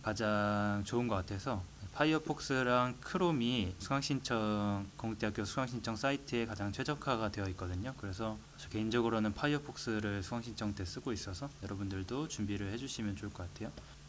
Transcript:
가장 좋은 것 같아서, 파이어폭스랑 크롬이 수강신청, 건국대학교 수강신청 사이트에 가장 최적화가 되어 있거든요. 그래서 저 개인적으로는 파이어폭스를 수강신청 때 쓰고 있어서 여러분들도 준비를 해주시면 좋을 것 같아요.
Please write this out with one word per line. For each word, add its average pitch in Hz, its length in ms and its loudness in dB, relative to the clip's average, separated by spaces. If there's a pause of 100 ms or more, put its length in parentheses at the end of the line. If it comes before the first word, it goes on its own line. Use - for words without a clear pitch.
가장 104 840 2
좋은 120 220 2
것 107 80 2
같아서, 95 480 -2 (300)
파이어폭스랑 131 1040 4
크롬이 123 800 2
수강신청, 107 1080 2 (100)
건국대학교 107 480 0
수강신청 120 500 -2
사이트에 139 500 2
가장 104 260 -2
최적화가 131 600 0
되어 104 180 -2
있거든요. 92 480 -4
그래서 107 400 -4 (200)
저 - 120 -12
개인적으로는 110 640 4
파이어폭스를 110 880 0
수강신청 110 540 -4
때 101 100 -2
쓰고 - 260 -4
있어서 101 380 -4 (140)
여러분들도 98 640 -2
준비를 101 460 -2
해주시면 117 420 -4
좋을 101 180 -6
것 90 180 -8
같아요. 117 200 -6 (380)